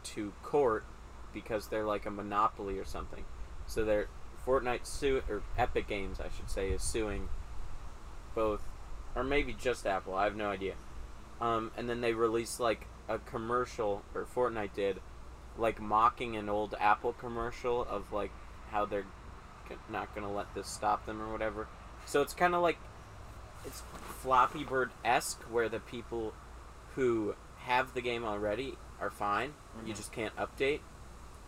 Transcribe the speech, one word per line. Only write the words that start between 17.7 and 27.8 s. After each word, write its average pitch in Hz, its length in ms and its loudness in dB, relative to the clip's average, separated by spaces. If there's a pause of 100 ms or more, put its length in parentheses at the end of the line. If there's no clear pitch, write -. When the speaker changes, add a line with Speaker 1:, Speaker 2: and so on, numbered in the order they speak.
Speaker 1:
of, 101 280 -4
like, 101 180 0 (400)
how 104 140 2
they're 101 200 0 (600)
g-, - 80 -10 (140)
not 104 260 -4
gonna 101 160 -4
let 101 220 -4
this 98 140 -6
stop - 380 2
them 110 160 -6
or 110 100 -4
whatever. 107 360 -2 (380)
So 143 160 4
it's 135 120 0
kinda 175 260 4
like, 170 180 4 (880)
it's - 180 -10 (380)
Flappy 131 420 6
Bird-esque, 127 800 2
where 113 260 2
the 110 100 -2
people 113 540 -4 (600)
who 113 400 4 (240)
have 127 340 2